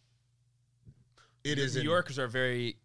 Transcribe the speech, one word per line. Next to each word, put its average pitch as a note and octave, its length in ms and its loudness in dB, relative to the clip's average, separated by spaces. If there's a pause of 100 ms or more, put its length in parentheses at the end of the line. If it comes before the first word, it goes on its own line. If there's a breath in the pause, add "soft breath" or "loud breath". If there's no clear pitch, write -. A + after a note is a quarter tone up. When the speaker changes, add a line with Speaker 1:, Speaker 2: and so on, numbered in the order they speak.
(1400 soft breath)
Speaker 1:
It D3 140 -2
Speaker 2:
New C#3+ 60 2
Speaker 1:
is B2+ 120 -2
in C3+ 80 0
Speaker 2:
Yorkers D#3+ 340 0
are B2+ 100 -2
very B2 560 0